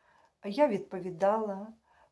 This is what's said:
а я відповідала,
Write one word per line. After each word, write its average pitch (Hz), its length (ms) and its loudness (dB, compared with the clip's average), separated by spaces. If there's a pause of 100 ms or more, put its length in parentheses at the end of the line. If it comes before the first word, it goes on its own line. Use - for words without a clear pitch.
(400)
а 202 80 -8
я 277 200 4
відповідала, 196 1040 -2 (400)